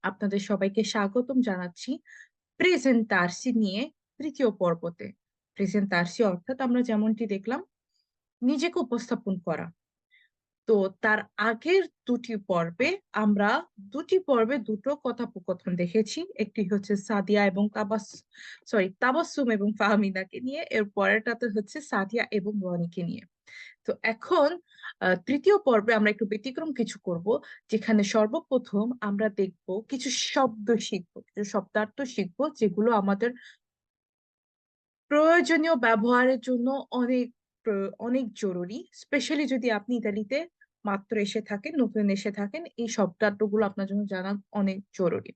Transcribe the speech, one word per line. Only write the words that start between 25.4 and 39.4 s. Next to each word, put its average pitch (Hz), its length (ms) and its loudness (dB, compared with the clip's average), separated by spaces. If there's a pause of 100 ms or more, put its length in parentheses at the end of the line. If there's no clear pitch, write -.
পর্বে 226 360 4
আমরা 208 160 4
একটু 214 160 -2
ব্যতিক্রম 262 460 -6
কিছু - 320 -4
করব, 190 360 -2 (300)
যেখানে 214 340 2
সর্বপ্রথম 226 960 0
আমরা 208 280 -2
দেখব 196 520 -4
কিছু 254 300 -6
শব্দ 233 680 0
শিখব, - 440 -6
কিছু - 240 -8
শব্দার্থ 214 580 -4
শিখব, 254 520 -4
যেগুলো 214 380 0
আমাদের 202 380 0 (1800)
প্রয়োজনীয় 320 640 4
ব্যবহারের 240 680 4
জন্য 254 500 -2
অনেক 247 400 0 (320)
প্র-, 196 360 -2
অনেক 240 340 -2
জরুরি। 185 540 -6 (160)
Specially 294 440 0